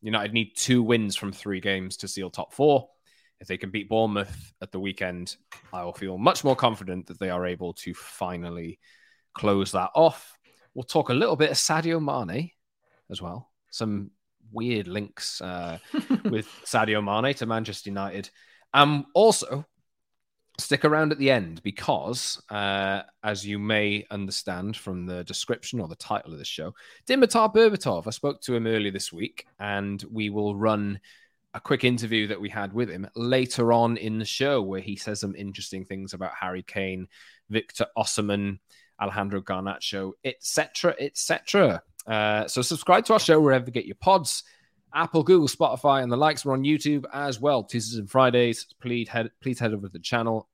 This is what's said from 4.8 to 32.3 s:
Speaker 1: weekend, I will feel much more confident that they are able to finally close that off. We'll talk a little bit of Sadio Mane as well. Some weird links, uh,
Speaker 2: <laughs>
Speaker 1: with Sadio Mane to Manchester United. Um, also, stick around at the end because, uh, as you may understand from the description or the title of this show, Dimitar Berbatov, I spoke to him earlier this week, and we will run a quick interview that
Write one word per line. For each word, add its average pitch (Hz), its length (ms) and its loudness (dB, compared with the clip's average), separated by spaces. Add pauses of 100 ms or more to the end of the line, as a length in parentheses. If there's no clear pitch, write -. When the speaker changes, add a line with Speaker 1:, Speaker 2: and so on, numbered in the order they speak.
Speaker 1:
weekend, 92 560 -8 (340)
I 90 140 -10
will 87 80 -10
feel 92 240 -8
much 147 260 0
more 131 140 4
confident 92 500 -4
that 85 120 -18
they 95 100 -4
are 90 160 -2
able 90 300 -6
to - 180 -12
finally 85 840 -10 (540)
close 98 380 2
that 92 240 -2
off. - 420 4 (360)
We'll 127 100 -10
talk 147 240 0
a 123 60 2
little 160 240 2
bit 151 120 4
of 139 60 -2
Sadio 165 480 0
Mane 139 480 -4 (580)
as 95 120 -10
well. 92 280 -12 (200)
Some 104 420 -4 (400)
weird 110 380 -2
links, - 500 -8
uh, 87 380 -8 (160)
Speaker 2:
<laughs> - 0 - (320)
Speaker 1:
with 113 240 -2 (160)
Sadio 107 360 2
Mane 110 340 0
to 120 100 -6
Manchester 110 440 -4
United. 98 400 -8 (440)
Um, 143 400 6
also, 180 520 4 (920)
stick - 260 -2
around 151 300 4
at 147 40 -4
the 135 140 4
end 87 320 0
because, 120 840 -4
uh, 98 540 -2 (200)
as 104 240 -4
you 104 100 -4
may 104 540 0
understand 98 640 -6
from 90 300 -8
the 90 180 -8
description - 560 -6
or 90 80 -6
the 82 80 -12
title - 380 -6
of 76 60 -14
this - 100 -10
show, - 260 -10 (320)
Dimitar 233 480 4
Berbatov, 190 500 4
I 110 40 -4
spoke - 320 -4
to - 120 -2
him 113 140 0
earlier 107 240 0
this 98 220 -8
week, - 340 -10 (120)
and 101 520 -4
we 107 180 -4
will 104 280 -2
run 104 420 0 (560)
a - 40 -8
quick - 240 0
interview 113 440 2
that 101 120 -4